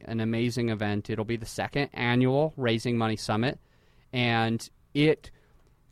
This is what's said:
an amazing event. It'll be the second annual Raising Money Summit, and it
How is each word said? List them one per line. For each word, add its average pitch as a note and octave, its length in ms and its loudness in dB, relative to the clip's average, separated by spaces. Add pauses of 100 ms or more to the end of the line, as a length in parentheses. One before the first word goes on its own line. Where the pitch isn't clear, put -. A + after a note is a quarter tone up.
an A2+ 140 -6
amazing A#2 500 0
event. G#2 400 -2
It'll A2 160 -4
be A#2 120 -2
the A2+ 80 -12
second - 480 -4
annual B2+ 640 2
Raising A#2+ 400 0
Money A2 180 0
Summit, A2 420 -2 (540)
and A#2 580 0 (240)
it D3 380 2 (600)